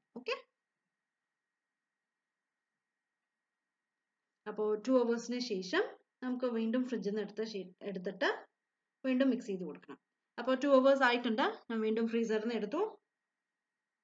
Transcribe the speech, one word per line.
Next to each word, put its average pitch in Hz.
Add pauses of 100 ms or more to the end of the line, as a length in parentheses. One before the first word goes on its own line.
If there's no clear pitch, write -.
(160)
ഓക്കെ, 403 (4000)
അപ്പോ 214
ടു 214
അവേഴ്സിന് 240
ശേഷം 214 (400)
നമുക്ക് 254
വീണ്ടും 226
ഫ്രിഡ്ജിൽ 202
നിന്ന് 208
എടുത്ത 208
ശേ-, 196
എടുത്തിട്ട് 190 (760)
വീണ്ടും 262
മിക്സ് -
ചെയ്ത് 185
കൊടുക്കണം. 143 (400)
അപ്പോ 247
ടു 262
അവേഴ്സ് 269
ആയിട്ടുണ്ട്. 247 (200)
ഞാൻ 226
വീണ്ടും 220
ഫ്രീസറിൽ 220
നിന്ന് 233
എടുത്തു. 208 (1200)